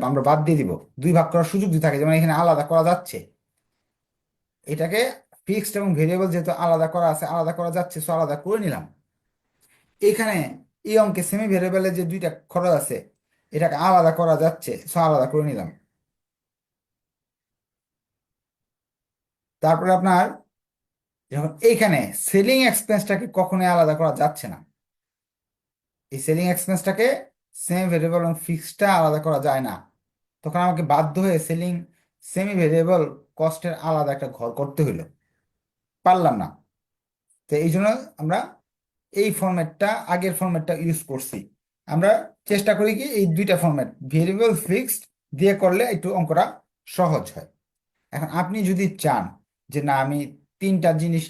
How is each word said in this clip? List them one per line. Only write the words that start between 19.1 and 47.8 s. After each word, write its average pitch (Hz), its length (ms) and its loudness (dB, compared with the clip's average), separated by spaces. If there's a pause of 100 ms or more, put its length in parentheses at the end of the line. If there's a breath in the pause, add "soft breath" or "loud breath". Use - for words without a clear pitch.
তারপরে 165 340 2
আপনার 185 260 4 (1120)
যখন 151 180 -4 (180)
এইখানে 202 300 4 (300)
সেলিং 214 280 4 (140)
এক্সপেন্সটাকে 202 540 -2 (120)
কখনোই 185 380 0
আলাদা 156 240 4
করা 160 120 0 (100)
যাচ্ছে 147 320 -2
না, - 60 -18 (1500)
এই 135 120 -8
সেলিং 160 280 0
এক্সপেন্সটাকে 190 540 -2 (580)
সেমি 185 280 -2
ভেরিয়েবল 165 320 0
এবং 165 100 -2 (100)
ফিক্সডটা 175 420 -2 (120)
আলাদা 156 260 2
করা 151 220 0
যায় 135 200 0
না, 101 60 -8 (720)
তখন 160 220 -4
আমাকে 170 180 0 (100)
বাধ্য 151 220 2 (100)
হয়ে 175 220 2
সেলিং, 170 260 -2 (580)
সেমি 196 300 -4
ভেরিয়েবল 165 420 2 (360)
কস্টের 160 340 -4 (160)
আলাদা 147 260 0
একটা 139 120 -8 (100)
ঘর 117 120 -6 (100)
করতে 139 280 -4
হইলো, 82 180 -6 (1000)
পারলাম 175 360 4
না। 80 60 -8 (1000)
তো - 60 -8 (120)
এই 165 80 2
জন্য 196 140 0 (340)
আমরা 170 180 -2 (840)
এই 214 80 0 (100)
ফরম্যাটটা, 180 500 -2 (240)
আগের 180 260 -2
ফরম্যাটটা 170 340 -2 (100)
ইউজ 165 160 -2 (100)
করছি। 131 280 -10 (560)
আমরা 185 180 4 (380)
চেষ্টা 202 300 2
করি 214 200 2
কি 269 60 -6 (140)
এই 196 60 4 (120)
দুইটা 196 260 2
ফরম্যাট, 143 260 0 (240)
ভেরিয়েবল, 196 380 2 (160)
ফিক্সড 247 340 -2 (380)
দিয়ে 196 140 4 (100)
করলে 185 200 4 (100)
একটু 180 140 -4 (120)
অঙ্কটা 160 260 2 (520)
সহজ 165 280 2 (100)
হয়। - 140 -18 (680)